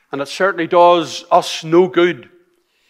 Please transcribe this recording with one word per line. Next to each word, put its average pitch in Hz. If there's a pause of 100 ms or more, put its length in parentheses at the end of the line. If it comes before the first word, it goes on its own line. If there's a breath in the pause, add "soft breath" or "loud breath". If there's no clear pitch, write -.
(120)
and 139
it 143
certainly 180
does 175
us 170
no 170
good 175 (600)